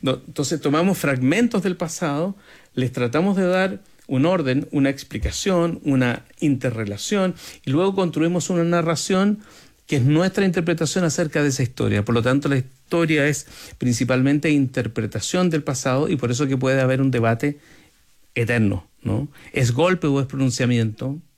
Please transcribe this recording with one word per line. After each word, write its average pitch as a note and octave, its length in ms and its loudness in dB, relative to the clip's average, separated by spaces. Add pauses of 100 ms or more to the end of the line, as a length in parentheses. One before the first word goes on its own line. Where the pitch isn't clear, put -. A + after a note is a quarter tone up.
No, C3 220 -2
entonces D3 360 -4
tomamos E3 380 2
fragmentos D#3+ 640 2
del F#3 120 -2
pasado, E3 600 -4 (380)
les B2 180 -2
tratamos D3 440 0
de F#3+ 120 2
dar F#3 340 0 (240)
un C3 180 0
orden, D3 460 0
una C#3 180 2
explicación, E3 920 -2
una B2+ 440 0 (120)
interrelación, C3+ 960 -2 (320)
y C3 40 -4
luego F#3 260 2
construimos E3+ 540 0
una F3 120 0
narración F3 800 0 (460)
que D#3 100 -2
es B2 80 2
nuestra F3+ 400 2
interpretación E3+ 580 0
acerca D#3+ 400 0
de D3 60 2
esa C3+ 160 0
historia. G#2+ 400 -2
Por A#2+ 100 0
lo A#2 80 2
tanto, C3+ 260 2
la C#3 100 2
historia D#3 680 0
es D3 220 -2 (280)
principalmente C3 720 2
interpretación C3 1000 0
del D3+ 140 -2
pasado C3+ 440 -2
y - 60 0
por B2 160 -2
eso B2+ 160 0
que C3+ 100 0
puede C3 240 2
haber C3 200 2
un C3+ 100 2
debate B2 480 0 (800)
eterno, G#2+ 520 0 (140)
¿no? B2 240 -2 (260)
¿Es A#2+ 200 2
golpe E3+ 340 2
o C#3 140 2
es C3 60 -2
pronunciamiento B2+ 920 0 (200)